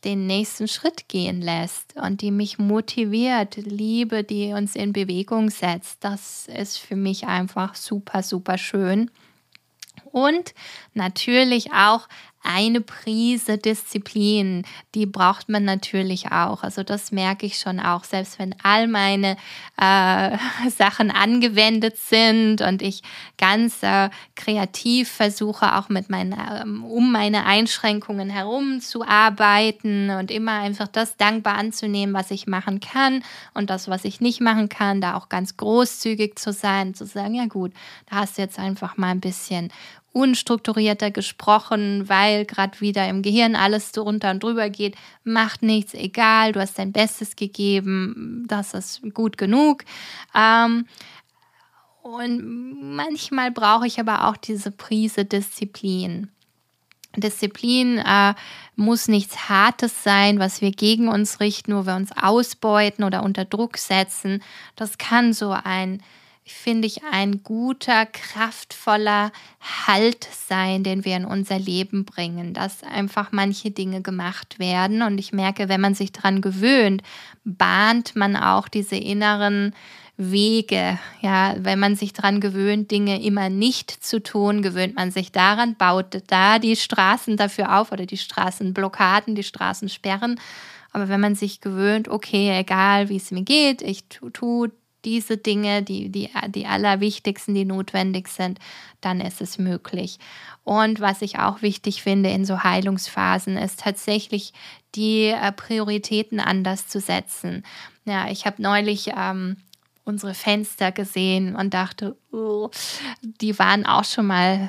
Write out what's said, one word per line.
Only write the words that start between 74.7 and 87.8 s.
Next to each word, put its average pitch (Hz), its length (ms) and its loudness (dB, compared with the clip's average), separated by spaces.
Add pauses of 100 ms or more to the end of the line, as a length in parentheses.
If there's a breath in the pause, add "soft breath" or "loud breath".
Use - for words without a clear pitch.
Und 202 160 0
ich 196 140 -8
merke, 196 360 0
wenn 190 120 2
man 196 140 4
sich 196 180 -4
dran 196 280 2
gewöhnt, 196 600 4 (420 loud breath)
bahnt 202 720 2
man 202 200 2
auch - 320 2
diese 196 280 -4
inneren 202 760 0 (440 loud breath)
Wege. 196 840 2 (220 loud breath)
Ja, 196 380 2
wenn 196 200 0
man 202 180 4
sich 202 160 -6
dran 202 280 0
gewöhnt, 202 500 0
Dinge 202 320 0
immer 202 260 0
nicht 208 420 0
zu - 320 -4
tun, 208 400 2
gewöhnt 185 340 -2
man 185 140 -2
sich 185 220 -6
daran, 214 440 4
baut 185 500 2
da 196 320 6
die 220 180 2
Straßen 208 600 2
dafür 202 420 2
auf 226 140 0